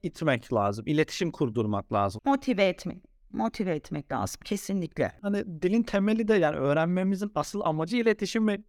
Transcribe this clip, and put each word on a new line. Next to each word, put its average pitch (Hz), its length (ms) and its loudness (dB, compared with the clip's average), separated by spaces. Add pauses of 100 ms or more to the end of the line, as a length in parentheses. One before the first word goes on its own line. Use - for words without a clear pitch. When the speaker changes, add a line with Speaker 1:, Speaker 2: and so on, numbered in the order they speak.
Speaker 1:
itmek 143 500 0
lazım. 104 340 0
İletişim 156 440 0
kurdurmak 107 640 -2
lazım. 101 320 0
Speaker 2:
Motive 262 400 0
etmek. 180 480 -4 (200)
Motive 220 420 -2
etmek 147 380 -8
lazım. 104 320 -4
Kesinlikle. 185 680 -4 (100)
Speaker 1:
Hani 202 400 -4
dilin 208 200 4
temeli 214 460 2
de 220 60 6
yani 160 220 4
öğrenmemizin 180 760 2
asıl 175 260 -4
amacı 165 360 0
iletişimi 214 720 2